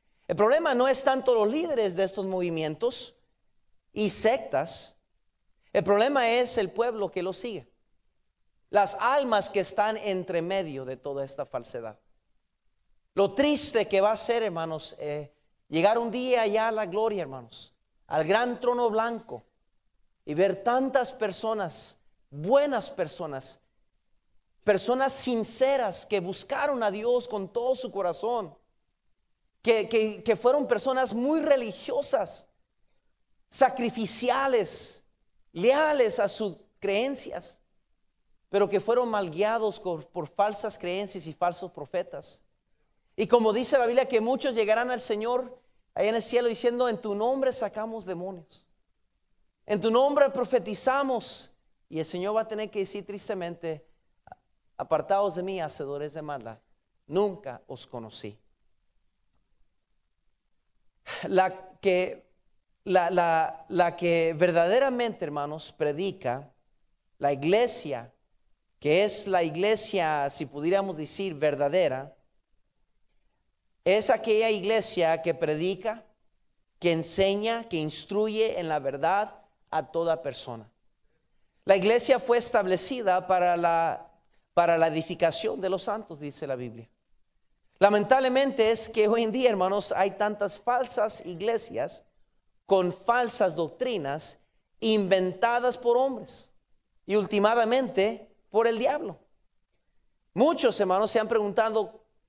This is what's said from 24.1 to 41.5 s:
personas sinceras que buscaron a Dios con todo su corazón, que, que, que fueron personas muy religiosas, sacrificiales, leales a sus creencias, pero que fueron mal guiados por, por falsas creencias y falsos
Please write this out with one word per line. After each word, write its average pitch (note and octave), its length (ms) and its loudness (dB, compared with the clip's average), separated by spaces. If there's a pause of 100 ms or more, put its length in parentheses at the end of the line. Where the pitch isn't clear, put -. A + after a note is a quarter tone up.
personas B3+ 480 2
sinceras B3 920 -2
que G3+ 140 0
buscaron C4 640 -4
a G#3 80 0
Dios A#3 380 -2
con G3 200 -6
todo B3 280 0
su B3+ 160 -8
corazón, F#3+ 640 -4 (1040)
que, A3 260 2
que, A3 360 0
que A3 120 2
fueron C4 300 2
personas B3+ 460 0
muy C#4 280 0
religiosas, C4 1080 -2 (1000)
sacrificiales, B3 1600 0 (480)
leales C4 640 2
a D3+ 100 2
sus - 380 -6 (140)
creencias, G#3 800 -4 (920)
pero G3 180 4
que G3 100 2
fueron A#3+ 300 2
mal G3+ 220 -2
guiados G#3+ 500 0
por, E3 260 -6
por D#3+ 220 -8
falsas G#3 500 -2
creencias F3+ 480 -6
y D#3 60 -10
falsos F3 400 -4